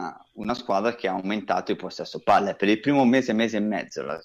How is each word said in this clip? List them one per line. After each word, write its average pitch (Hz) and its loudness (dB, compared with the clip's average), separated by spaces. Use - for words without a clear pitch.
una 117 -4
squadra 110 0
che - -6
ha 92 -2
aumentato 95 -2
il 87 -2
possesso 87 -10
palla. 98 4
Per 101 0
il 107 4
primo 139 4
mese, 123 4
mese 110 0
e 101 0
mezzo, 98 -4
la, 73 -8